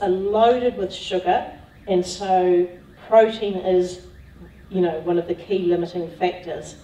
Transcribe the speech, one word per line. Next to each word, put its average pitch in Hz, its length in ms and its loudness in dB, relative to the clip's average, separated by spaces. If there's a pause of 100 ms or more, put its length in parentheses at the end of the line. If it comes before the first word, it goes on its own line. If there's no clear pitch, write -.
are 196 80 0
loaded 214 680 2
with 190 160 -6
sugar, - 580 -2 (360)
and 180 180 2
so 180 600 2 (400)
protein 220 500 4
is, 180 480 0 (640)
you 185 120 -2
know, 160 200 0
one 175 160 0
of 170 100 -2
the 175 80 -4
key 190 240 -4
limiting 170 520 -2
factors. 170 720 -8